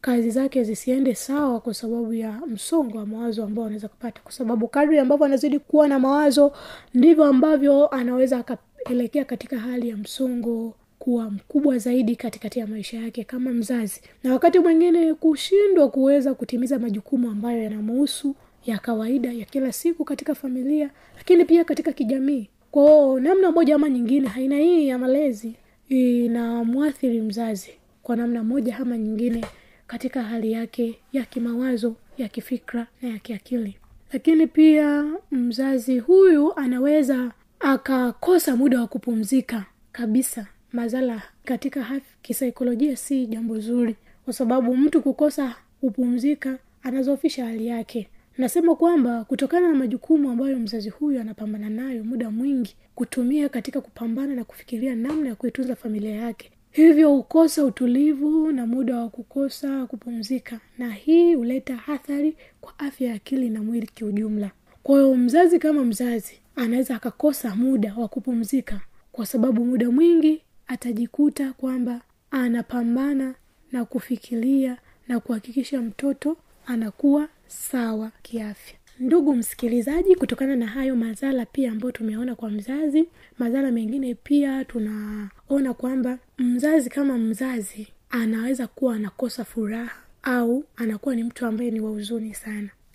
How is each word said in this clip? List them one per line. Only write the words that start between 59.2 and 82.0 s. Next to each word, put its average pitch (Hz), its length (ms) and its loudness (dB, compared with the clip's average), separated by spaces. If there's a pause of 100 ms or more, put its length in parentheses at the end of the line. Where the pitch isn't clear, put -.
kupumzika, 233 760 -8 (180)
na 240 140 -8
hii 330 440 4
huleta 254 520 -4
athari 285 480 -4 (260)
kwa - 180 -20
afya 269 300 -6
ya 226 60 -6
akili 254 340 -4
na 214 140 -6
mwili 226 240 -6
kiujumla. 208 640 -6 (320)
Kwa 277 160 4
hiyo 269 160 6
mzazi 320 440 6
kama 302 240 2
mzazi 233 500 -2 (220)
anaweza 247 400 -2
akakosa 240 600 -2
muda 226 420 0
wa 233 100 -4
kupumzika 233 760 -4 (300)
kwa 214 140 -8
sababu 240 400 0
muda 240 260 0
mwingi 311 500 4 (260)
atajikuta 254 880 -2
kwamba 247 480 -4 (300)
anapambana 254 1040 -2 (360)
na 240 140 -4
kufikiria 254 920 -2 (300)
na 240 120 -2
kuhakikisha 247 640 -6
mtoto 277 560 -4 (280)
anakuwa 277 640 0 (200)
sawa 226 640 -6 (100)
kiafya. 214 540 -12 (240)
Ndugu 285 360 2
msikilizaji, 247 800 0
kutokana 269 400 -2
na 233 120 -2
hayo 262 280 -4
madhara 233 500 -2
pia 254 260 -4
ambayo 220 200 -6
tumeona 226 440 -6